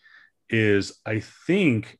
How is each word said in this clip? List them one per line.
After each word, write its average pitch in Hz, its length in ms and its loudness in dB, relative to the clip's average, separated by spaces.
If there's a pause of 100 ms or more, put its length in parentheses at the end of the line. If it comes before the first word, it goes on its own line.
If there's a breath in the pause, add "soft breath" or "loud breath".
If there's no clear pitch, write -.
(480 soft breath)
is 104 560 0
I 110 160 -4
think, 156 800 -2